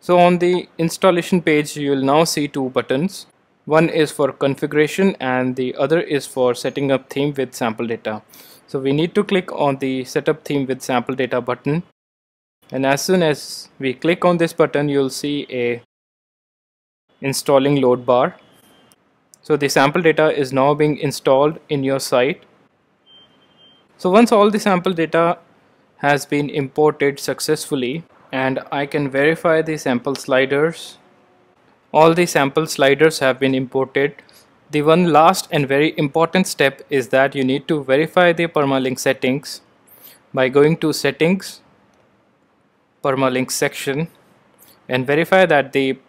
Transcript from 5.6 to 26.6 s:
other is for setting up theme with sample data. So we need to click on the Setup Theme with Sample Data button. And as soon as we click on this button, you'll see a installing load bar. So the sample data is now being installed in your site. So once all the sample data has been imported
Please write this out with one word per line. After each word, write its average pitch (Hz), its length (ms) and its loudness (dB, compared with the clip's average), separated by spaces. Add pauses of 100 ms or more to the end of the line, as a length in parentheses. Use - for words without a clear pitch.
other 143 260 0
is 143 240 -4
for 123 300 -2
setting 135 360 -4
up 131 200 -2
theme 143 260 -4
with 131 160 -6
sample 117 320 -4
data. 110 380 -8 (420)
So - 140 -8
we 135 140 -2
need 165 200 -2
to 208 100 0
click 185 280 -4
on 139 260 0
the 131 280 -4
Setup 147 380 -4
Theme 139 220 -4
with 127 160 -6
Sample 127 320 -2
Data 127 260 -2
button. 143 440 -4 (880)
And 135 120 -4
as 135 200 0
soon 185 180 2
as - 560 -4
we 131 160 -4
click 175 320 -2
on 175 120 4
this 165 160 0
button, 147 360 0
you'll 139 220 0
see 143 400 -6
a 120 320 -4 (1400)
installing 139 580 2
load 123 240 2
bar. 127 340 0 (1080)
So 151 120 0
the 139 140 -2
sample 151 320 2
data 156 340 2
is 135 160 -2
now 135 220 2
being 151 240 0
installed 147 640 0 (100)
in 143 140 -2
your 135 160 -2
site. 131 420 0 (1600)
So 185 100 -2
once 220 220 6
all 302 180 6
the 208 100 -2
sample 190 340 0
data 165 440 0 (600)
has 143 280 0
been 147 240 -2
imported 143 680 0